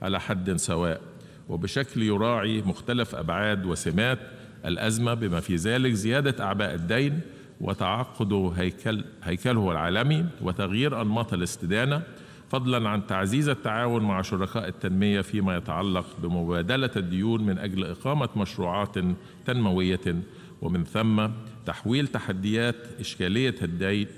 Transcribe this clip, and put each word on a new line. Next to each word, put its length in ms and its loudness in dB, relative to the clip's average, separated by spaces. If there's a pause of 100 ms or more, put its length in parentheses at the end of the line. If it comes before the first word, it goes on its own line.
على 180 0
حد 360 0
سواء، 440 0 (480)
وبشكل 540 -2
يراعي 600 2
مختلف 520 -2
أبعاد 520 0
وسمات 520 2 (460)
الأزمة، 500 0
بما 260 0
في 160 0
ذلك 360 2
زيادة 520 2
أعباء 300 0
الدين 460 0 (400)
وتعقد 720 0
هيكل-، 720 0 (200)
هيكله 460 2
العالمي 560 2 (140)
وتغيير 640 0
أنماط 300 0
الاستدانة، 720 0 (480)
فضلًا 380 2
عن 180 0
تعزيز 420 2
التعاون 540 0
مع 200 2
شركاء 460 -2
التنمية 520 2
فيما 360 0
يتعلق 500 0 (160)
بمبادلة 760 0
الديون 460 0
من 160 2
أجل 260 -2
إقامة 520 0
مشروعات 580 0 (520)
تنموية، 680 2 (460)
ومن 220 0
ثم 440 2 (380)
تحويل 420 0
تحديات 680 0 (240)
إشكالية 640 0
الدي-، 560 0